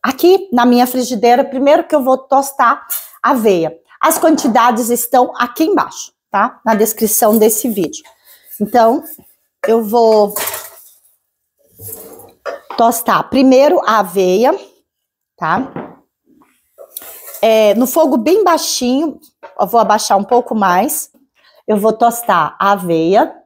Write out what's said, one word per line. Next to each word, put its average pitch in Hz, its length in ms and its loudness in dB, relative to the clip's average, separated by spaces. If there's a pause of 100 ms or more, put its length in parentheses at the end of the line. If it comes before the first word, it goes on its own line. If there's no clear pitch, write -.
Aqui 359 500 0
na 240 140 2
minha 247 180 4
frigideira, 247 580 0
primeiro 277 420 2
que 311 100 -4
eu 277 80 0
vou 262 120 2
tostar 269 720 -2 (380)
aveia. 202 520 0 (240)
As 320 200 0
quantidades 240 720 2
estão 247 440 0
aqui - 280 -4
embaixo, - 500 -4 (160)
tá? 208 340 -4
Na 220 120 0
descrição 220 640 0
desse 214 280 0
vídeo. 196 360 -6 (580)
Então, 233 420 2 (600)
eu 226 180 0
vou 214 520 2 (2500)
tostar 233 540 0
primeiro 269 520 4
a 220 140 0
aveia, 196 580 0 (800)
tá? 180 380 -4 (1700)
É, 220 320 2
no 240 140 0
fogo 311 280 2
bem 320 280 0
baixinho, 302 760 -2 (400)
eu 202 60 2
vou 226 160 0
abaixar 208 380 0
um 202 40 -4
pouco 247 300 0
mais. 196 560 -2 (580)
Eu 214 120 0
vou 214 140 2
tostar 214 680 0
a 196 140 2
aveia 180 640 0 (100)